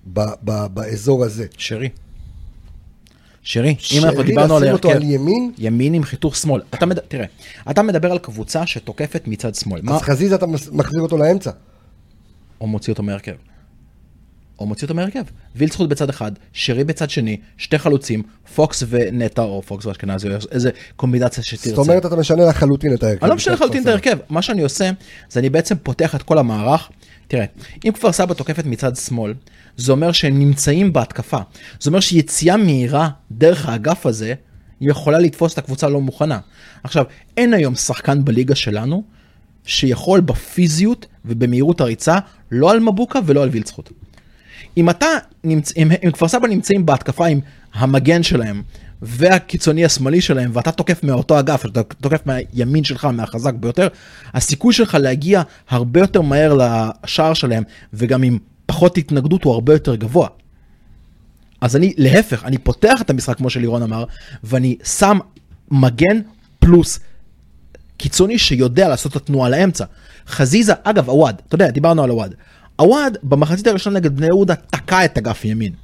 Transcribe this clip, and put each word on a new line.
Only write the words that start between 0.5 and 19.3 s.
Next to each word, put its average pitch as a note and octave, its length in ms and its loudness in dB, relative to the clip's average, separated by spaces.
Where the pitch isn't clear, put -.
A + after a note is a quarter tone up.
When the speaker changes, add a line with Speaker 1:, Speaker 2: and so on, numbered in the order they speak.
Speaker 1:
באזור A2+ 500 -2
הזה. G#2+ 220 -8
Speaker 2:
שרי. A#2+ 320 -8
שרי, C3+ 320 -2
אם D3 120 2
אנחנו D3 140 4
Speaker 1:
שרי, C3+ 80 0
Speaker 2:
דיברנו D#3 300 4
על C#3+ 60 4
Speaker 1:
לשים C3+ 100 4
אותו C3 160 2
Speaker 2:
ההרכב, D3+ 160 2
Speaker 1:
על D3 60 -2
ימין? G3 480 -2
Speaker 2:
ימין A#2+ 360 0
עם D#3+ 100 0
חיתוך C#3 320 -4
שמאל. C#3 260 -2
אתה F3 120 0
מד-, F3+ 120 -2
תראה, B2+ 280 -10
אתה G3+ 120 2
מדבר F3+ 300 0
על F3 60 -4
קבוצה B2 480 -8
שתוקפת D3 600 -10
מצד A2 280 -8
שמאל. F#2+ 260 -8
Speaker 1:
אז F#2 40 -12
Speaker 2:
מה C#3+ 160 -2
Speaker 1:
חזיזה D#3 340 0
אתה F#3 120 0
מס-, D#3+ 260 -6
מחזיר D3+ 280 -2
אותו D#3+ 180 -2
לאמצע. D#3+ 320 0
Speaker 2:
או A2 60 -8
מוציא G#2+ 260 -6
אותו G#2+ 100 -6
מהרכב. G2+ 300 -8
או G#2 80 -10
מוציא G#2 160 -8
אותו D3+ 120 -6
מהרכב. F#3+ 280 -6
וילצחוט D3+ 340 -2
בצד C#3+ 180 -2
אחד, A2 240 -8
שרי C3 320 -4
בצד D3+ 260 -4
שני, A2 260 -4
שתי - 200 -2
חלוצים, C#3 440 0
פוקס D3+ 340 0
ונטע, A#2 540 -2